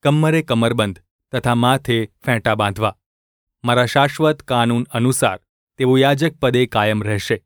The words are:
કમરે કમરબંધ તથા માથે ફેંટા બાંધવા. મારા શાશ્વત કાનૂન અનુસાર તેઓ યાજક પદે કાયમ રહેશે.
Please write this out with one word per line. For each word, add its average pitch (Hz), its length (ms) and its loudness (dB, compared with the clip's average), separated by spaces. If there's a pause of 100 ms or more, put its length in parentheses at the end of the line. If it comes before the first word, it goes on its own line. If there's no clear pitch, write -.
કમરે 156 400 2
કમરબંધ 117 580 -2 (320)
તથા 120 240 -2
માથે 120 500 0
ફેંટા 113 500 -4
બાંધવા. 104 400 -2 (680)
મારા 120 220 2
શાશ્વત 147 560 0
કાનૂન 120 500 0
અનુસાર 117 480 -2 (380)
તેઓ 131 200 2
યાજક 135 380 2
પદે 123 300 0
કાયમ 107 380 -2
રહેશે. 104 420 -4